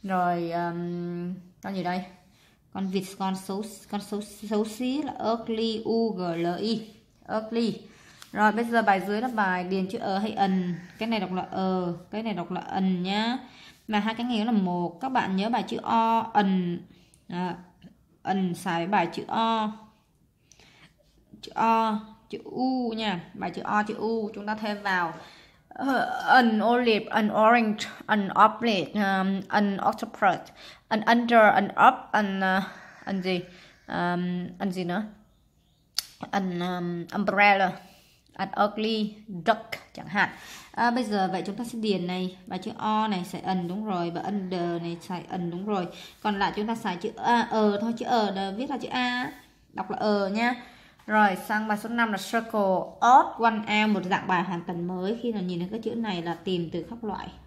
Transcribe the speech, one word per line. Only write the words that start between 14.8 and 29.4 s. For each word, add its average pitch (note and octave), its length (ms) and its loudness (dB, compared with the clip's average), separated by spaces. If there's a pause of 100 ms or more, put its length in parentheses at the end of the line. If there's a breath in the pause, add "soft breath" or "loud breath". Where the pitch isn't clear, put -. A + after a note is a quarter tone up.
Các C4 80 -4
bạn G3 260 0
nhớ G3+ 140 0
bài A3+ 180 0
chữ - 100 -4
o, A3+ 560 2
ần. F#3 480 2 (460 soft breath)
À, F3 300 -6 (640)
ần F#3 340 0
xài E3+ 320 -2
bài F#3+ 260 2
chữ - 140 -6
o. A3 440 0 (1700 soft breath)
Chữ - 140 -16
o. A3+ 440 2 (320)
Chữ - 120 -8
U B3+ 540 -2
nha, G#3 220 -2 (140)
bài F3+ 180 -6
chữ F#3 100 -8
O, G#3 220 0
chữ G#3+ 120 -4
U, A3 400 -2
chúng G3+ 100 -10
ta G#3+ 100 -2
thêm G#3 280 -6
vào, F3+ 300 0 (560 loud breath)
ờ, - 580 0
an A3 360 8
olive, A#3 460 4
an G#3+ 200 2
orange, A3 560 4 (200)
an G3+ 240 2
omelette, G#3+ 640 4
um, G3 540 2